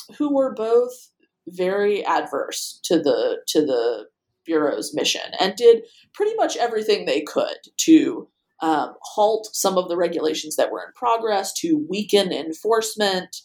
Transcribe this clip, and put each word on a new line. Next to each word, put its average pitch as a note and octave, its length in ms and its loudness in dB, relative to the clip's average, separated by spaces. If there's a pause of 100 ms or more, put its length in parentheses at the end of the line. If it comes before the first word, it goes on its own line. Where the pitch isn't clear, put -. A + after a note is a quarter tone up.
(160)
who C#4+ 180 -2
were C4 200 0
both A#3 560 0 (360)
very G3 600 0
adverse - 800 -4
to E3+ 140 2
the, B2 500 0
to D#3 120 2
the A#2+ 460 0 (400)
Bureau's D3+ 480 -2
mission - 280 -2 (180)
and G3 160 -2
did A#3 280 6 (280)
pretty G#4 220 -2
much F#4+ 240 0
everything G#3+ 480 0
they D3 160 0
could - 340 -4 (220)
to, D3+ 500 4 (320)
um, D3+ 400 2
halt G#3+ 520 0
some F#3 260 0
of F3+ 100 0
the E3+ 80 -4
regulations D#3 600 -2
that B2 140 0
were F2+ 120 -8
in - 120 -18
progress, A3+ 640 -2
to D3+ 280 0
weaken G3+ 420 2
enforcement, F#3+ 1040 -2 (100)